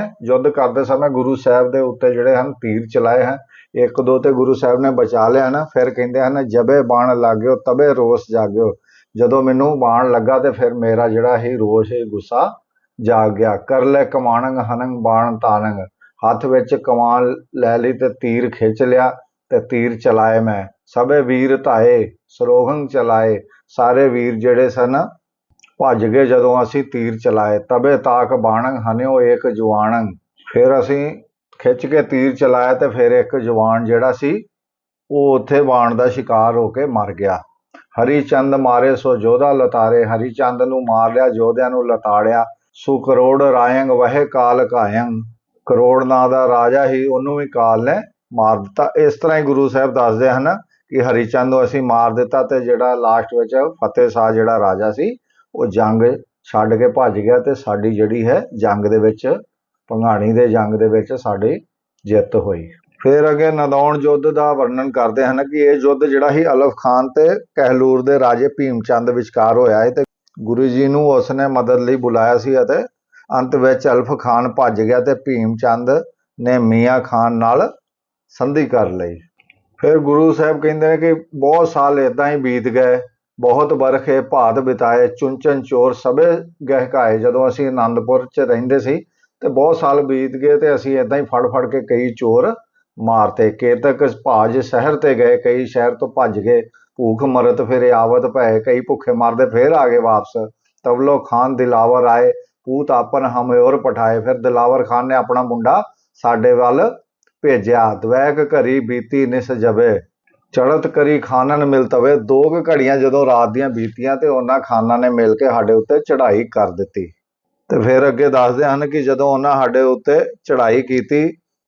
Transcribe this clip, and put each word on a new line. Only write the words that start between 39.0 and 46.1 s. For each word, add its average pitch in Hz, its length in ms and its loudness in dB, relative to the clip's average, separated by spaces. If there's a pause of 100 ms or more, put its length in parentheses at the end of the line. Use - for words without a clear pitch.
ਜੋਧਾ 123 360 2
ਲਤਾਰੇ", 120 520 2
ਹਰੀ 113 280 -4
ਚੰਦ 123 280 -2
ਨੂੰ 127 200 -2
ਮਾਰ 113 320 0
ਲਿਆ, 127 140 2
ਯੋਧਿਆਂ 117 420 0
ਨੂੰ 123 180 -2
ਲਤਾੜਿਆ। 110 580 0 (280)
"ਸੁ 139 260 -4
ਕਰੋੜ 131 440 2
ਰਾਇੰਗ 127 480 2
ਵਹਿ 123 340 2
ਕਾਲ 123 500 0
ਘਾਇੰਗ", 113 480 -2 (420)
ਕਰੋੜ 127 380 2
ਨਾਂ 127 260 2